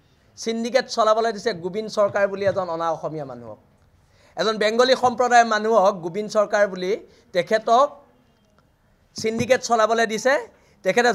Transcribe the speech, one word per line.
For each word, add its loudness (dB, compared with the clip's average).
চিণ্ডিকেট -2
চলাবলৈ 2
দিছে -6
গোবিন্দ -6
চৰকাৰ 0
বুলি -4
এজন 0
অনা -4
অসমীয়া -6
মানুহক, -16
এজন 0
বেংগলী 4
সম্প্ৰদায়ৰ 4
মানুহক 2
গোবিন্দ -6
চৰকাৰ 2
বুলি -4
তেখেতক 2
চিণ্ডিকেট -2
চলাবলৈ 0
দিছে। 0
তেখেতে 2